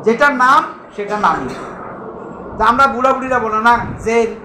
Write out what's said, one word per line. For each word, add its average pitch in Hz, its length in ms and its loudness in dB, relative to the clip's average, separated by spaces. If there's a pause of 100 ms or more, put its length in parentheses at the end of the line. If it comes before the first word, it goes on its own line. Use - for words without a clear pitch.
যেটা 233 260 4
নাম, 269 340 4 (320)
সেটা 202 240 -6
নামই। - 300 0 (1080)
তা 220 80 2
আমরা 254 220 4
বুড়া 254 260 2
বুড়িরা 254 260 0
বলে 220 200 -2
না 233 180 4 (220)
যে 226 460 0